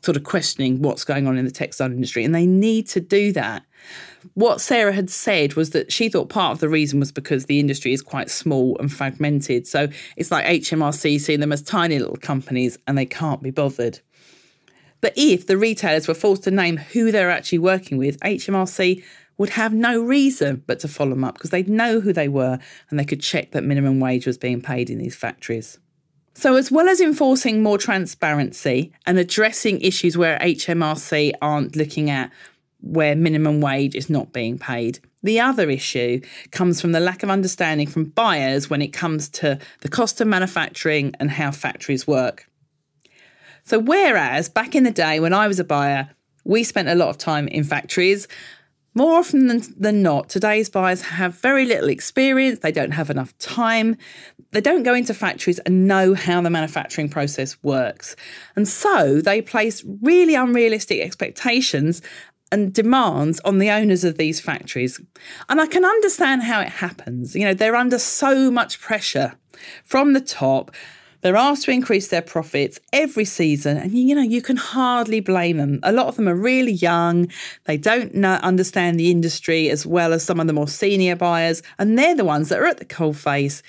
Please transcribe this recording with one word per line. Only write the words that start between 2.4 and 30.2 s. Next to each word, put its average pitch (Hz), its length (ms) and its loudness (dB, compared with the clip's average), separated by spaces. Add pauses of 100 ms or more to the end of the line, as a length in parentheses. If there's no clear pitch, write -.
need 214 420 2
to - 120 -4
do 202 320 0
that. 110 320 -6 (720)
What 220 260 2
Sarah 220 320 2
had 190 160 -2
said 156 460 0
was 160 160 -2
that - 200 -2
she 226 200 -2
thought - 180 -2
part 175 240 -2
of 151 80 -8
the 160 80 -2
reason 151 320 0
was 139 100 -2
because 135 360 -4
the 143 120 0
industry 139 360 0
is 131 80 -4
quite - 280 -8
small 131 480 0
and 143 140 -4
fragmented. 139 760 -2
So 147 220 0 (280)
it's - 140 -6
like 165 160 0
H 170 260 -2
M 160 100 0
R 147 100 0
C 147 260 0
seeing 147 220 -2
them 147 120 -2
as 147 100 -4
tiny 170 360 -2
little - 180 -6
companies 127 720 -4
and 139 100 0
they 135 100 0
can't 143 360 -6
be 135 80 -8
bothered. 131 500 -4 (1000)
But - 160 -2
if 214 300 2
the 190 100 2
retailers 196 500 0
were 160 80 0
forced 190 300 0
to 190 60 0
name 180 260 2
who 226 340 0
they're 190 200 2
actually 170 280 -2
working 185 380 0
with, 139 260 -2
H 196 260 -4
M 196 60 0
R 190 120 0
C 185 360 0 (360)
would 202 120 0
have 220 220 -2
no 233 300 2
reason 247 640 2
but 123 140 -4
to 156 80 -6
follow 143 220 -2
them 131 140 0
up 127 100 -4
because - 140 -10
they'd 180 200 -2
know 226 320 2
who 202 120 0
they 160 160 0
were 131 300 0 (320)
and 147 80 -2
they 143 80 0
could 147 160 -4
check - 300 -4
that - 120 -4
minimum 139 360 2
wage 127 260 -2
was 123 100 -2
being 123 240 -4
paid 127 300 -4
in 117 80 -8
these 120 180 -8
factories. - 640 -10 (560)
So 262 220 4
as 262 140 2
well 320 200 4
as 370 100 4
enforcing 262 640 2
more 208 160 2
transparency 156 1160 -2 (140)
and 180 120 4
addressing 214 640 0
issues 180 380 0
where 165 240 2